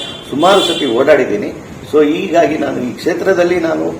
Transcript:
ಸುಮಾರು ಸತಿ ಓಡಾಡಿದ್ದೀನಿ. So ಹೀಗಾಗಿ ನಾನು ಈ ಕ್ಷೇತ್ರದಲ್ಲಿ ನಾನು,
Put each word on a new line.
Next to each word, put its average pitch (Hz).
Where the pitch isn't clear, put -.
ಸುಮಾರು 175
ಸತಿ 147
ಓಡಾಡಿದ್ದೀನಿ. 127
So 151
ಹೀಗಾಗಿ 156
ನಾನು 135
ಈ 123
ಕ್ಷೇತ್ರದಲ್ಲಿ 175
ನಾನು, 160